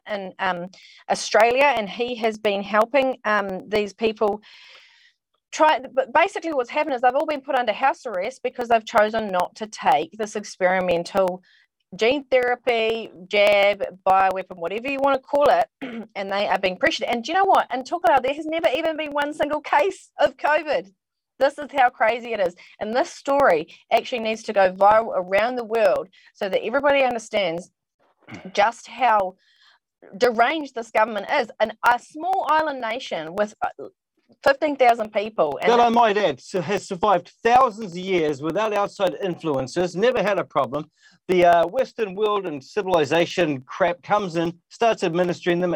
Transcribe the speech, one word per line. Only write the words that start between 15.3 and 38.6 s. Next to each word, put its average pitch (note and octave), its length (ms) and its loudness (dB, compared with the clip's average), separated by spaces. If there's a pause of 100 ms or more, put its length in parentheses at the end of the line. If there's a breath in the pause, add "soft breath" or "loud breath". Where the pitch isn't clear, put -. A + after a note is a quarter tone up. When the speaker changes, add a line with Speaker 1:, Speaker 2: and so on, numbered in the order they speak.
Speaker 1:
it, F3 160 4 (160)
<clears throat> A#3 340 -12
and G3 160 -6
they G3+ 180 -2
are G3 100 0
being F#3 180 -2
pressured. D#4 300 -2
And A#3 160 -4
do D4+ 80 -8
you F4+ 60 0
know G4 80 2
what? D#4+ 280 4
In B3+ 100 -6
Tokelau, D#4+ 380 0
there C4+ 140 -2
has D#4 100 -10
never D#4+ 300 -2
even D#4+ 220 -4
been D4 160 -8
one D4 200 -4
single D4+ 280 -4
case F#4 580 -2
of C4+ 160 2
covid. C#4 560 -2 (480)
This C#4 180 0
is D4 160 -10
how B3+ 160 4
crazy A#3 440 -2
it G#3 80 -2
is. F#3 120 0 (280 loud breath)
And G#3+ 120 -6
this D4+ 160 0
story B3 640 2 (160 loud breath)
actually A#3 300 0
needs A3 240 -4
to A3 100 -6
go F#3+ 200 4
viral G#3 420 4
around G3 400 0
the A#3+ 80 -6
world G#3 460 0 (240 soft breath)
so G3+ 160 -6
that F#3 140 0
everybody C#4 400 2
understands G#3 680 -4 (800)
just G3+ 360 0
how A3 500 0 (800 soft breath)
deranged B3 580 0
this A3+ 160 -10
government G#3+ 400 0
is. B3+ 260 0
And G#3+ 160 -2 (140)
a A#3+ 120 4
small F4 500 -4
island D4+ 320 0
nation G3 520 -8
with, G#3 280 -2
uh, - 260 -8 (560)
fifteen C#4 320 0
thousand A#3 380 2
people. G3+ 480 -2
And G#3+ 100 2
Speaker 2:
That, A#3+ 80 6
I A#3+ 100 6
might A3+ 280 4
add, E3 240 0
su-, F#3 200 -6
has F#3 260 -4
survived F#3 440 0 (120)
thousands A#3 480 4
of E3+ 60 -10
years E3 440 0
without G3+ 320 -2